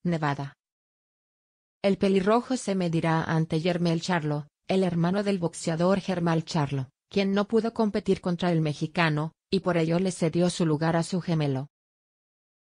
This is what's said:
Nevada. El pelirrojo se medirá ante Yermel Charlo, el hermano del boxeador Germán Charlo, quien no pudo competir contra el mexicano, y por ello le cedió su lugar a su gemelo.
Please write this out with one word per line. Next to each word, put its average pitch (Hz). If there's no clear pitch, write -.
Nevada. 147
El 196
pelirrojo 202
se 202
medirá 165
ante 160
Yermel 170
Charlo, 151
el 190
hermano 175
del 202
boxeador 170
Germán 170
Charlo, 139
quien 196
no 202
pudo 226
competir 208
contra 175
el 160
mexicano, 156
y 196
por 175
ello 165
le 190
cedió 170
su 175
lugar 160
a 165
su 180
gemelo. 147